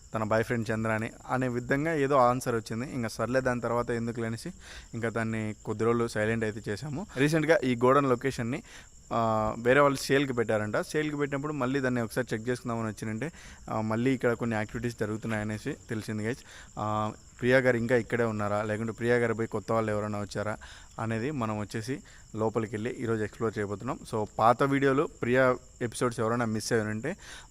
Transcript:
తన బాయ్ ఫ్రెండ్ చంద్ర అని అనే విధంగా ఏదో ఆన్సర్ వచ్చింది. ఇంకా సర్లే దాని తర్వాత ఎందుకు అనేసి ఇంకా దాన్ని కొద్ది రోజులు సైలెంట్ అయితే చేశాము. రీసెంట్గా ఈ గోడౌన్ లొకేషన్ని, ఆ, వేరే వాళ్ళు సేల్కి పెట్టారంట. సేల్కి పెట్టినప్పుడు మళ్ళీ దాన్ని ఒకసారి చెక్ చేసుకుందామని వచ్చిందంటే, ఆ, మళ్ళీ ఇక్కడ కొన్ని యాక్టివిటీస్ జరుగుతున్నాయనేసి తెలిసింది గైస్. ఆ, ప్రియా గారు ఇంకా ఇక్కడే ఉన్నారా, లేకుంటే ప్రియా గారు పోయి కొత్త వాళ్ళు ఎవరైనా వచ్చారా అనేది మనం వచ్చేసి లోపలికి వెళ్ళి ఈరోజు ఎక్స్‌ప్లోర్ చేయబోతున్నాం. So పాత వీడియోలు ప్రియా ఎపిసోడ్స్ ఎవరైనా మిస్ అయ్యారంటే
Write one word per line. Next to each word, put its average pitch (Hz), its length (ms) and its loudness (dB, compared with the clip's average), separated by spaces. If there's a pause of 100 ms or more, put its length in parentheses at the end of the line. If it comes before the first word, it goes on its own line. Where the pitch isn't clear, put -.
(140)
తన 113 80 -2
బాయ్ 110 220 2
ఫ్రెండ్ 113 260 -2
చంద్ర 113 200 0
అని 110 200 -2 (180)
అనే 127 200 0
విధంగా 139 460 -2
ఏదో 143 220 2
ఆన్సర్ 123 380 4
వచ్చింది. 113 380 -4
ఇంకా 117 160 -4
సర్లే 123 320 0
దాని 123 200 0
తర్వాత 117 300 0
ఎందుకు 117 320 -2
అనేసి 113 300 -6 (420)
ఇంకా 113 140 -2
దాన్ని 110 460 -2 (100)
కొద్ది 110 200 -2
రోజులు 117 240 4
సైలెంట్ 113 360 0
అయితే 107 260 -4
చేశాము. 143 360 -6 (100)
రీసెంట్గా 151 480 4
ఈ 127 100 2
గోడౌన్ 131 320 6
లొకేషన్ని, 123 560 0 (500)
ఆ, 110 460 2
వేరే 123 220 6
వాళ్ళు 143 180 4
సేల్కి 135 340 2
పెట్టారంట. 110 460 0
సేల్కి 156 380 -2
పెట్టినప్పుడు 143 360 -4
మళ్ళీ 139 280 0
దాన్ని 127 220 0
ఒకసారి 120 320 -4
చెక్ 110 140 -4
చేసుకుందామని 117 400 -2
వచ్చిందంటే, 110 440 -6 (380)
ఆ, 113 100 -2
మళ్ళీ 113 340 0
ఇక్కడ 120 180 2
కొన్ని 117 240 -2
యాక్టివిటీస్ 113 440 -4
జరుగుతున్నాయనేసి 110 720 -4
తెలిసింది 107 520 -6
గైస్. 117 140 -4 (400)
ఆ, 107 340 -2 (280)
ప్రియా 127 180 6
గారు 123 180 4
ఇంకా 117 200 2
ఇక్కడే 117 280 0
ఉన్నారా, 104 380 0
లేకుంటే 107 300 -2
ప్రియా 117 240 2
గారు 117 180 2
పోయి 113 140 -2
కొత్త 113 240 -4
వాళ్ళు 110 200 2
ఎవరైనా 104 280 -2
వచ్చారా 104 360 -4 (420)
అనేది 113 320 -2
మనం 110 280 -4
వచ్చేసి 113 420 -6 (360)
లోపలికి 110 380 0
వెళ్ళి 107 160 -4
ఈరోజు 113 340 -2
ఎక్స్‌ప్లోర్ 107 340 -4
చేయబోతున్నాం. 104 400 -4 (160)
So 107 120 -2 (120)
పాత 120 240 6
వీడియోలు 139 460 4 (140)
ప్రియా 127 340 4 (260)
ఎపిసోడ్స్ 120 380 -2
ఎవరైనా 117 240 0
మిస్ 110 280 -2
అయ్యారంటే 110 440 0 (340)